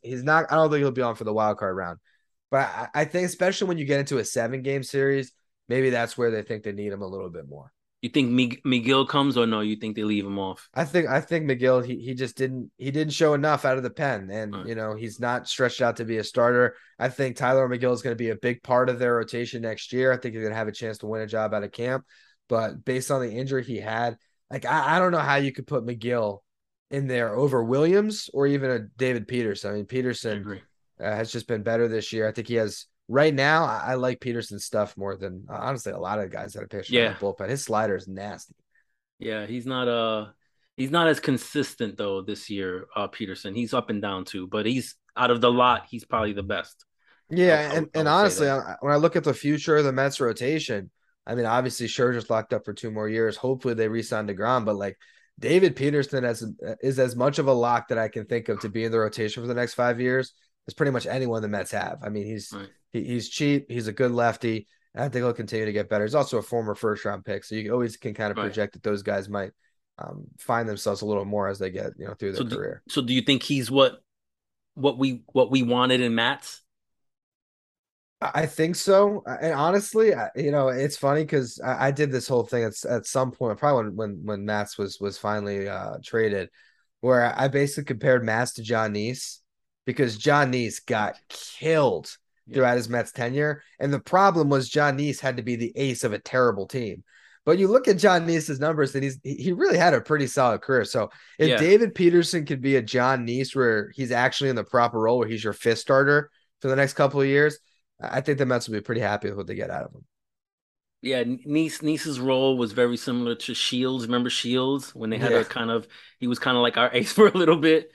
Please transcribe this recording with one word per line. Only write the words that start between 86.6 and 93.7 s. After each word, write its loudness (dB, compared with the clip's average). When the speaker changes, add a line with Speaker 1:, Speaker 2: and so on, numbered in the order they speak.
Speaker 1:
where 4
I 2
basically 0
compared 2
Matz 0
to -12
John 0
Neese -6
because 0
John 4
Neese -4
got 0
killed 0
Speaker 2:
Yeah. -10
Speaker 1:
throughout 4
his -4
Mets -2
tenure. -2